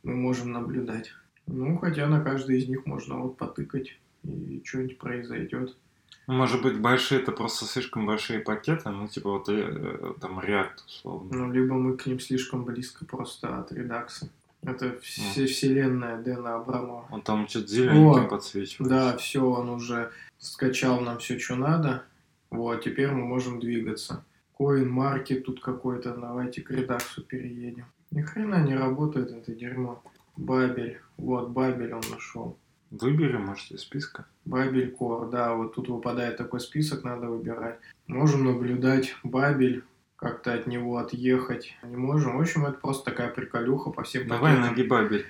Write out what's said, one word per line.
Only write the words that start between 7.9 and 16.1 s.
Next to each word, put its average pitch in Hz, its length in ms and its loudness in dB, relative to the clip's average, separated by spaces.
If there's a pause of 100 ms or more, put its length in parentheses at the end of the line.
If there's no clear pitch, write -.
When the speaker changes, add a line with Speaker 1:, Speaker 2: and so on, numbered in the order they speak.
Speaker 2:
большие 107 320 -2
пакеты, 131 520 -2
ну, 101 180 -6
типа - 220 -4
вот, 98 180 -2
э, 101 40 2
э, 90 680 -2
там, 92 180 -8
React, 95 480 -2
условно. 87 500 -10
Speaker 1:
Ну, 123 160 -2
либо 131 220 4
мы 127 220 2
к - 100 -8
ним 127 140 -2
слишком 127 440 -4
близко 123 400 -8
просто 123 540 -8
от - 140 -10
редакса. - 580 -8 (320)
Это 127 400 -4
вс-, 107 360 -6
Speaker 2:
Мгм. 135 80 4
Speaker 1:
вселенная 127 760 2